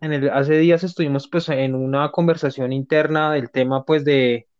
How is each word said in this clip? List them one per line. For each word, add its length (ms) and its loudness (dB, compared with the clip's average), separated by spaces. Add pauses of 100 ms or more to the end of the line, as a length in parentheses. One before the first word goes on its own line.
en 120 -4
el, 180 0
hace 260 2
días 260 4
estuvimos, 440 -4
pues, 220 -4
en 260 -2
una 360 -2
conversación 640 -2
interna 600 0
del 180 -4
tema, 340 0
pues, 180 0
de, 440 2 (120)